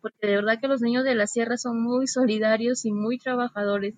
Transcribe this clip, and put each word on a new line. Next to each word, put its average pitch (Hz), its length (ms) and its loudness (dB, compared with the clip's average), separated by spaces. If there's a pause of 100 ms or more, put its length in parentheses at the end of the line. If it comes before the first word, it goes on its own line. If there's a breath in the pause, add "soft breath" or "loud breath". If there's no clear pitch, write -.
Porque 214 260 -6
de 202 80 4
verdad 220 240 2
que 269 80 -4
los 269 140 2
niños 240 220 2
de 254 120 2
la 208 120 2
sierra 233 300 -2
son 233 240 -4
muy 247 260 0
solidarios 226 800 0
y 214 60 0
muy 214 280 -2
trabajadores, 208 800 -2